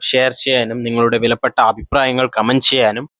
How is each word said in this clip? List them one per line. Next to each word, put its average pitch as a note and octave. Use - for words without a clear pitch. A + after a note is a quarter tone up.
ഷെയർ B2+
ചെയ്യാനും A#2+
നിങ്ങളുടെ A#2
വിലപ്പെട്ട A#2
അഭിപ്രായങ്ങൾ B2+
കമന്റ് B2+
ചെയ്യാനും B2